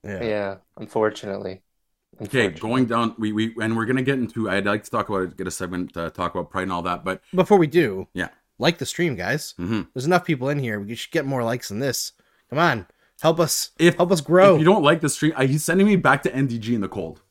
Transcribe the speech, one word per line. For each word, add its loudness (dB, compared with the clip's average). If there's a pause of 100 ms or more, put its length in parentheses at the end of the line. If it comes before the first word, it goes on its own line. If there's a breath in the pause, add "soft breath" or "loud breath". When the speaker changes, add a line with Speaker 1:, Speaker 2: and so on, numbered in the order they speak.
Speaker 1:
Yeah. -8
Speaker 2:
yeah, -4 (220)
unfortunately. -4 (600)
Speaker 3:
Okay, 0
Speaker 2:
Unfortunately. -4 (100)
Speaker 3:
going 2
down, -2
we, -2
we, -2
and 0
we're 0
gonna 0
get 0
into, -4
I'd 0
like -2
to -18
talk -2
about, -4
get -8
a -6
segment, -8
uh, -6
talk -6
about -6
Pride -4
and -4
all -4
that, -4
but -6 (140)
Speaker 1:
Before 4
we 4
do, 0
Speaker 3:
Yeah. -4 (300)
Speaker 1:
like 2
the -6
stream, -2
guys. -6
Speaker 3:
Mm-hmm. -2 (120)
Speaker 1:
There's -6
enough 2
people -2
in -2
here. -4
We -10
should -14
get 0
more -2
likes -4
than -8
this. -4 (360)
Come -4
on, 0 (340)
help 2
us, -2
Speaker 3:
If, 4
Speaker 1:
help 2
us 0
grow. 6
Speaker 3:
if 2
you 4
don't 6
like 6
the 0
stream, 0
uh, 2
he's 0
sending 4
me 6
back 2
to 0
N 0
D -4
G -4
in 0
the -4
cold. -8